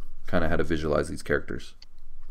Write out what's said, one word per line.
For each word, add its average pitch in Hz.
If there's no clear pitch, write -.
kinda 87
how 85
to 82
visualize 78
these -
characters. -